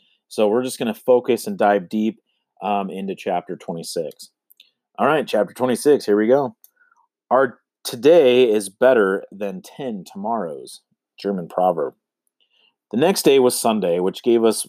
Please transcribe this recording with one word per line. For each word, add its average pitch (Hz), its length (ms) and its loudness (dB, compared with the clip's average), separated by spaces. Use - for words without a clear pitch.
So 107 220 0
we're 117 120 0
just 127 160 -8
gonna 117 160 -4
focus 123 540 0
and 101 100 -8
dive 101 300 2
deep, 107 320 -4
um, 101 280 -4
into 95 260 -8
chapter 90 400 -6
twenty-six. 82 760 -10
All 120 80 0
right, 143 180 0
chapter 107 280 -2
twenty-six, 127 520 0
here 104 120 2
we 107 100 2
go. 131 300 0
"Our 127 300 0
today 127 640 4
is 104 160 0
better 101 640 2
than 98 300 -10
ten 113 420 -12
tomorrows," 95 800 -10
German 92 300 -6
proverb. 85 480 -2
The 107 60 -4
next 175 260 0
day 139 160 4
was 123 180 2
Sunday, 92 440 -2
which 92 200 -4
gave 117 220 2
us 110 260 0